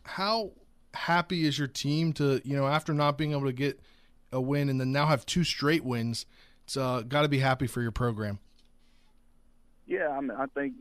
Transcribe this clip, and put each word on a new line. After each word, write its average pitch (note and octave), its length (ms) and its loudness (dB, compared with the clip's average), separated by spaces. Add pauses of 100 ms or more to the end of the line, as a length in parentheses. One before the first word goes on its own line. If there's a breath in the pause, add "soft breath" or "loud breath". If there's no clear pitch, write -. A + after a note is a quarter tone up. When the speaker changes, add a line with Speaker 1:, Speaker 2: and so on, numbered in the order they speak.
Speaker 1:
How G#3 480 -2 (420)
happy E3+ 520 0
is C#3 120 2
your C#3+ 120 -2
team D#3 440 0
to, C#3 300 2
you C#3 140 -2
know, C#3 100 2
after D#3 260 0
not D3 240 2
being D3+ 140 -2
able C#3 140 -2
to C3 80 0
get C#3 260 -2 (540 soft breath)
a C3 80 0
win C#3+ 260 2
and C3 120 0
then C3 120 0
now C#3+ 140 2
have D3+ 200 2
two F3 200 2
straight D3 400 0
wins, A#2 400 -2 (400 soft breath)
it's, - 100 -10
uh, B2+ 320 0
gotta D3 220 2
be C#3 100 2
happy C3 280 2
for - 140 -4
your A#2 100 0
program. G#2+ 480 -2 (1500)
Speaker 2:
Yeah, F3 220 0
I C#3 100 -2
mean, C3+ 120 -4
I C3 160 -4
think, C#3 340 -4